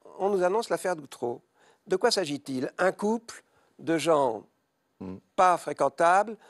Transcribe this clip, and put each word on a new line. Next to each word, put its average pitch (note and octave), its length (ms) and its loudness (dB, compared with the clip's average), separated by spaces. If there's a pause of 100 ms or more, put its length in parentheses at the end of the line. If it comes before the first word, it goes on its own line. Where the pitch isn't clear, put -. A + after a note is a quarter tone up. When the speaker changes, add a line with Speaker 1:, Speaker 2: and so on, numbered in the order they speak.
(200)
Speaker 1:
on F#3 100 -2
nous G3 140 0
annonce G3+ 260 0
l'affaire F3+ 280 -2
Doutreau. B2+ 440 -10 (460)
De G3 80 0
quoi A3+ 160 2
s'agit-il ? C#3 680 -4
Un F#3 140 2
couple G#3+ 520 -4 (360)
de E3 180 -2
gens C#3 460 2 (560)
Speaker 2:
Hmm. F#2+ 180 -12 (180)
Speaker 1:
pas F#3 220 6
fréquentables, F3 800 2 (140)